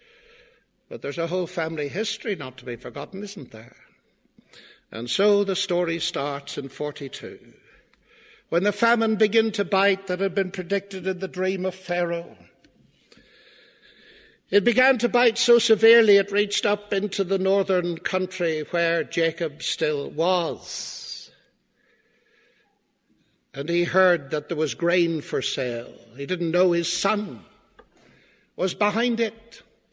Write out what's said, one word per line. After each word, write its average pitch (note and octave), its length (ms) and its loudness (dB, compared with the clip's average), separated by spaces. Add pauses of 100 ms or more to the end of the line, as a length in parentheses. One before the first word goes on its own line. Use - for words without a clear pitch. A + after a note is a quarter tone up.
(880)
But A#2 140 -12
there's C#3+ 160 -6
a E3 80 -2
whole F3 200 -2
family D#3+ 420 -4
history G3+ 460 -6
not C3 220 -10
to A#2+ 80 -18
be B2 100 -6
forgotten, C#3+ 480 -10
isn't F3 280 -12
there? A#2 260 -18 (1120)
And A#2 180 -8
so G3+ 340 4
the F#3 120 -2
story F3 440 -2
starts C#3+ 580 -6
in C#3 120 -6
forty-two, B2+ 840 -10 (960)
when F3 140 0
the G3+ 80 2
famine A3+ 440 2
began A3 360 2
to G3+ 120 -2
bite G3 440 0
that F3+ 120 -4
had F#3+ 140 -2
been F#3 180 -2
predicted F#3+ 540 -6
in F#3 140 -4
the F#3 80 -6
dream F#3 380 -2
of F#3 100 -4
Pharaoh. E3+ 600 -4 (2250)
It G3 140 4
began B3 360 4
to A#3 100 0
bite A#3+ 300 2
so A#3+ 180 6
severely A3 600 8
it G3 140 2
reached G3+ 320 0
up G#3 300 0
into G3 300 -2
the F3+ 160 0
northern F#3+ 580 2
country F3+ 720 -2
where E3+ 340 0
Jacob E3 600 -2
still D3 480 -2
was. - 1200 -4 (2250)
And C#3+ 140 -6
he E3+ 140 2
heard E3+ 460 2
that D3 200 -4
there D#3+ 80 -4
was D3 180 0
grain E3+ 460 2
for C#3+ 200 -2
sale. B2 520 -4 (240)
He C#3 100 -6
didn't E3 240 -2
know F3 200 6
his E3+ 200 0
son G3+ 540 -2 (1120)
was F3 200 -2
behind A3 440 0
it. - 420 -6 (320)